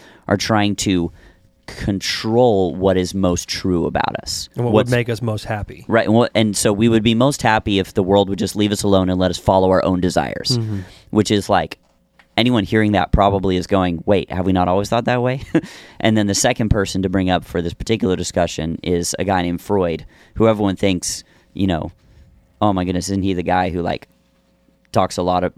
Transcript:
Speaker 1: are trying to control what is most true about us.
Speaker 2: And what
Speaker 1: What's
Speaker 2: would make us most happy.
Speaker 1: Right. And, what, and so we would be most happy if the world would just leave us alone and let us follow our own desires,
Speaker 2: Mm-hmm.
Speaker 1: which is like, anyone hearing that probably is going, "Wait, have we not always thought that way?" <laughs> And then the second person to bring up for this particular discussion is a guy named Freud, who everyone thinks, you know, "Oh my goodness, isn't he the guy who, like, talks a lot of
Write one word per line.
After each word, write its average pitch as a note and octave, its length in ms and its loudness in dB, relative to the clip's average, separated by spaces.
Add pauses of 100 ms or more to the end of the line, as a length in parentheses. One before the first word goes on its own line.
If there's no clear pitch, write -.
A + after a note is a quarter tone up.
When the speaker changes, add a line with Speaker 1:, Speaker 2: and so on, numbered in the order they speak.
(280)
Speaker 1:
are G2+ 100 2
trying G#2 380 0
to F2 360 0 (540)
control G#2 1080 0
what F#2 220 2
is F2+ 180 -2
most F2+ 340 -2
true F2 380 -2
about - 360 -4
us. - 320 -10
Speaker 2:
And A#2+ 120 -4
what A2 80 0
Speaker 1:
What's G#2+ 160 4
Speaker 2:
would B2 60 2
make A#2+ 120 -2
us A2 140 -4
most A2 220 -4
happy. - 440 -8
Speaker 1:
Right. A2 180 2
And, G#2+ 80 4
what, A#2 200 4
and G#2+ 220 0
so A2 160 0
we G#2+ 160 2
would A2+ 140 2
be A#2 120 4
most C3 280 0
happy A2 360 2
if F#2 160 -4
the G#2 80 2
world G2 260 4
would F#2+ 100 -4
just G2 160 -4
leave G#2 160 2
us G2+ 120 -2
alone F#2+ 280 2
and F#2 80 0
let F#2 120 2
us F2+ 80 -6
follow F#2+ 320 2
our F#2 140 4
own F2+ 160 0
desires, E2+ 580 -2
Speaker 2:
Mm-hmm. G#2+ 220 -6 (300)
Speaker 1:
which G#2 200 2
is G#2 180 0
like, E2+ 300 -2 (580)
anyone A#2+ 280 2
hearing G#2+ 280 2
that F#2 200 0
probably G2 440 2
is E2+ 100 -2
going, F2+ 400 0
"Wait, G2 240 0
have F2+ 160 -2
we F#2+ 60 2
not F2+ 160 2
always G2 200 0
thought A#2 180 -2
that B2 160 0
way?" B2+ 200 -4 (300)
<laughs> - 280 -20
And A2 160 2
then G#2+ 100 2
the G2 80 0
second A#2+ 340 0
person F#2+ 340 0
to F#2+ 60 0
bring F#2 220 0
up F2 140 0
for F2 180 -6
this E2 120 -6
particular F#2+ 420 -2
discussion E2+ 680 -4
is F2 360 -2
a F#2 60 -2
guy F#2 180 0
named F2 180 -4
Freud, F2 440 -2 (300)
who A2 140 2
everyone G2+ 280 2
thinks, - 480 -4 (300)
you G2 120 -2
know, F2+ 260 -2 (680)
"Oh G#2+ 120 2
my F#2 120 -2
goodness, F2+ 240 -4
isn't G2 140 -2
he G2 120 0
the F2 80 -4
guy F2+ 280 0
who, F2 120 -4
like, E2+ 260 -6 (840)
talks F#2 240 0
a F2+ 60 -2
lot F2+ 220 0
of E2 140 -2